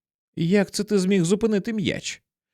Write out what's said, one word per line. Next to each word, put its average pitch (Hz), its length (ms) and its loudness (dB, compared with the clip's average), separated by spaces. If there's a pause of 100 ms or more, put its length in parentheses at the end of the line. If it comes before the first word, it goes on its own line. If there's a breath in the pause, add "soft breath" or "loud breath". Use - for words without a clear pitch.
(360)
«Як 185 340 2
це 208 140 -4
ти 208 140 2
зміг 185 260 2
зупинити 208 480 0
м'яч?» - 500 -4 (320)